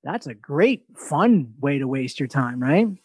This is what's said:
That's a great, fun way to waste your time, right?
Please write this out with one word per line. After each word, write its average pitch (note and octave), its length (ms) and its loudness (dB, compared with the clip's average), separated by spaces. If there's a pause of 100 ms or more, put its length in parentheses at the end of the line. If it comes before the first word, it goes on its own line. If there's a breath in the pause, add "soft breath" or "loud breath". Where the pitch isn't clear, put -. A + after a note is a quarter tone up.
That's E3+ 240 -8
a B2 60 -12
great, G3 500 0 (120)
fun D#3+ 640 2
way C#3 180 0
to C3+ 100 -4
waste C3 320 -6
your C3+ 80 -2
time, B2 340 -2
right? D#3+ 240 4 (180)